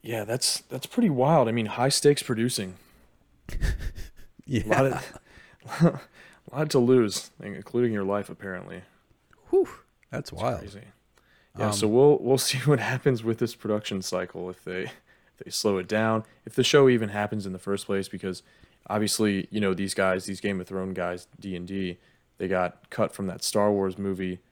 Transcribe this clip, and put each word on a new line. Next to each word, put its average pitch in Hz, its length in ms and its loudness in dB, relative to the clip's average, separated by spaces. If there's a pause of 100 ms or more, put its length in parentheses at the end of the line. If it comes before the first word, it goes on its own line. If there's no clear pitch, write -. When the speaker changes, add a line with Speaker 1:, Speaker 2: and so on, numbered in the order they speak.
Speaker 1:
Yeah, 110 220 -4
that's, - 360 -2 (100)
that's 131 160 -8
pretty 233 240 2
wild. 135 380 6
I 113 40 0
mean, 117 140 0
high 120 240 0
stakes 147 320 4
producing. 113 540 -2 (720)
Speaker 2:
<laughs> - 60 -8 (920)
Yeah. 117 200 0
Speaker 1:
A - 20 -8
lot 135 180 4
of, - 340 -6 (600)
<laughs> 143 200 4 (520)
a 127 40 -8
lot 151 140 -2
to 139 100 4
lose, 120 500 4 (100)
including 110 520 -2
your 101 100 -2
life, 98 260 -2
apparently. 92 540 -12 (680)
Speaker 2:
Whew, 370 180 2 (420)
that's - 220 -10
Speaker 1:
It's 101 100 -8
Speaker 2:
wild. 120 180 -2
Speaker 1:
crazy. 101 220 -16 (760)
Yeah, 110 120 -2
Speaker 2:
Um, 104 40 0
Speaker 1:
so 104 140 0
we'll, 135 320 6
we'll 127 200 2
<laughs> - 0 -
see - 200 -2
what 135 220 2
happens 123 420 0
with 113 160 -2
this 113 160 -2
production 104 480 -4
cycle 90 480 -6
if - 140 -18
they, 90 200 -6
if - 60 -10 (540)
they 87 60 -14
slow 101 280 0
it 90 80 -4
down, 110 380 0 (200)
if - 120 -16
the 127 80 4
show 139 240 8
even 110 220 2
happens 104 360 -4
in 95 60 -8
the 90 80 -10
first 98 260 -4
place, 98 220 -2
because 92 340 -8 (460)
obviously, 104 640 0
you 107 80 -2
know, 98 120 2
these 95 220 -4
guys, 95 320 0
these 98 140 -10
Game 98 200 -2
of 92 60 -10
Thrones 95 300 -6
guys, 90 320 -6 (100)
D 95 160 -8
and 87 140 -8
D, 95 300 -6 (400)
they 92 100 -4
got 90 420 -2
cut - 240 -2
from 98 140 -6
that 90 160 -8
Star 104 260 2
Wars 95 280 0
movie 92 420 -4 (120)